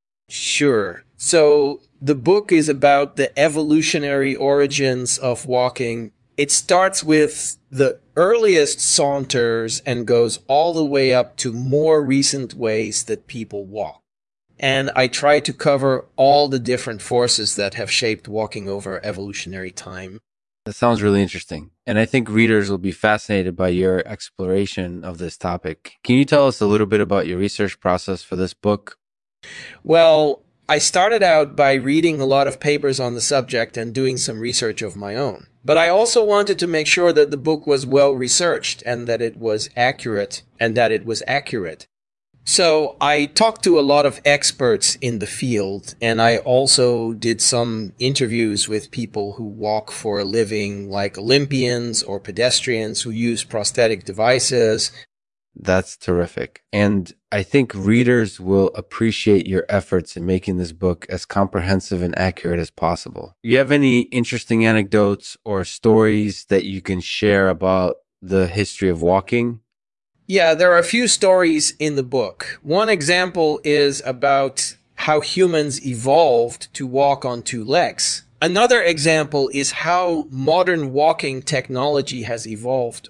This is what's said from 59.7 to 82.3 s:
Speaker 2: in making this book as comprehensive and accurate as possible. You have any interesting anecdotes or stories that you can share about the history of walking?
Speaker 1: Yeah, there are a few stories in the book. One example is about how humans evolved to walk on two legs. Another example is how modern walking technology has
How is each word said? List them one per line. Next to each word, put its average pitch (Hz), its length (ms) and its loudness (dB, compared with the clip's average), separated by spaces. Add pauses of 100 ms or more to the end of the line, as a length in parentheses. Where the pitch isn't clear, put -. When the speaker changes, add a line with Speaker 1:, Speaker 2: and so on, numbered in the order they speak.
Speaker 2:
in 87 120 -8
making 92 300 -2
this 87 140 -4
book 87 380 -4
as 90 160 -8
comprehensive 95 760 -4
and 87 120 -4
accurate 87 440 -4
as 82 100 -6
possible. - 720 -6
You 117 160 2
have 135 140 2
any 135 300 4
interesting 117 640 0
anecdotes 104 760 0
or 98 220 -4
stories 107 840 2
that 95 160 2
you 95 140 -8
can 92 200 -4
share 98 500 2
about 92 460 0 (260)
the 95 240 0
history 92 440 -2
of 82 120 -2
walking? 113 600 0 (640)
Speaker 1:
Yeah, 170 280 4
there 180 180 6
are 170 60 6
a 170 40 4
few 233 240 0
stories 180 680 2
in 151 200 -2
the 135 40 0
book. 123 640 -4
One 190 260 0
example 175 760 0
is 147 400 2
about 135 720 0 (200)
how 156 260 0
humans 156 640 0
evolved 123 880 2
to 139 140 -8
walk 135 360 0
on 120 200 -6
two 113 200 -8
legs. 131 600 -2 (180)
Another 214 400 4
example 156 720 0
is 139 180 -2
how 170 600 -2
modern 151 640 0
walking 147 500 0
technology 135 800 -2
has 110 240 -8